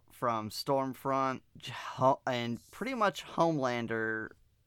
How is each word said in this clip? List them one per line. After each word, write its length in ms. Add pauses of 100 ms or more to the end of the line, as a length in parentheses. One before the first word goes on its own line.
from 400
Stormfront, 920 (180)
j-, 140
ho-, 540
and 320 (120)
pretty 240
much 300
Homelander 1040 (380)